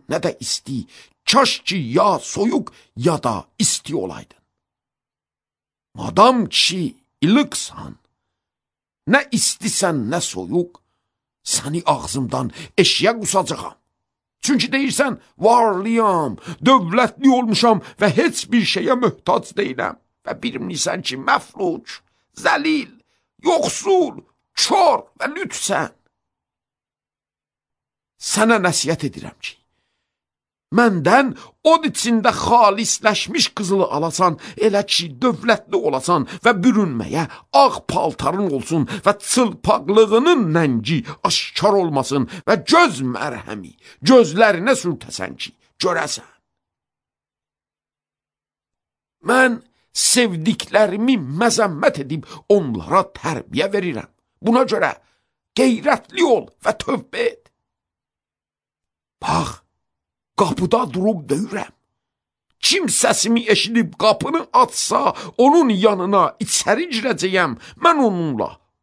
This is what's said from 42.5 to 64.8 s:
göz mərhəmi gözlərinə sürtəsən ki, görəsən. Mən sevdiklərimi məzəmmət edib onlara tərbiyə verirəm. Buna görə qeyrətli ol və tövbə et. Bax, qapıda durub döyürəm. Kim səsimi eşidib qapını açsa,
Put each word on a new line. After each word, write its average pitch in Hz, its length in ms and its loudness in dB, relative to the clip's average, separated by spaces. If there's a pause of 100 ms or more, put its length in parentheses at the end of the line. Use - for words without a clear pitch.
göz 294 400 2
mərhəmi 113 720 -8 (300)
gözlərinə 208 760 4
sürtəsən - 600 -8
ki, - 180 -14 (240)
görəsən. 165 500 -4 (3000)
Mən 240 360 2 (360)
sevdiklərimi 208 1200 2
məzəmmət 165 880 0
edib 143 220 -6 (180)
onlara 151 640 2
tərbiyə 147 580 -4
verirəm. 180 400 -4 (340)
Buna 233 220 2
görə 208 300 0 (600)
qeyrətli 262 680 0
ol 262 300 2
və - 240 -2
tövbə - 480 -6
et. - 160 -4 (1800)
Bax, - 360 -4 (800)
qapıda 185 420 0 (120)
durub 185 360 -2
döyürəm. 190 440 -6 (880)
Kim 370 240 0
səsimi 226 640 0
eşidib 220 420 0
qapını 233 600 0
açsa, 254 600 2 (240)